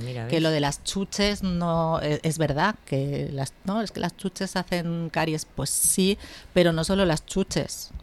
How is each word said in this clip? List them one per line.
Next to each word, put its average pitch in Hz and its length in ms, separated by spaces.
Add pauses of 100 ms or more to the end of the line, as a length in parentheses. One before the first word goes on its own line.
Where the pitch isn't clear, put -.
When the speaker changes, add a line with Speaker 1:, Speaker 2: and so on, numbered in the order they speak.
Speaker 1:
mira, 120 240
Speaker 2:
Que 131 80
Speaker 1:
¿ves? 160 80
Speaker 2:
lo 160 80
de 156 80
las 143 240
chuches 202 580
no, 170 600
e-, 151 220
es 160 140
verdad 156 380 (100)
que 139 480
las, 135 200 (100)
no, 196 180
es - 100
que - 100
las 175 160
chuches - 380
hacen 170 540
caries, 156 360
pues - 240
sí, - 480 (360)
pero 175 200
no 160 100
solo 196 220
las 160 200
chuches, - 680 (120)